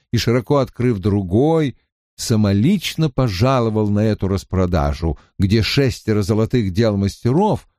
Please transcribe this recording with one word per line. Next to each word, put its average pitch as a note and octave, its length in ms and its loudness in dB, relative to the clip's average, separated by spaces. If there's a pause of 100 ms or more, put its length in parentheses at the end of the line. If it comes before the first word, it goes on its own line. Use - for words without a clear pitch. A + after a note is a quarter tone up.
(120)
и A#2+ 60 0
широко B2 380 0
открыв B2 420 -2
другой — G#2+ 800 0 (400)
самолично A#2 960 0
пожаловал A2+ 800 0
на G2+ 120 0
эту G#2 260 0
распродажу, F2 920 -2 (200)
где G2+ 240 2
шестеро A2 600 -2
золотых G#2+ 500 0
дел G2+ 240 2
мастеров, B2 720 -2 (100)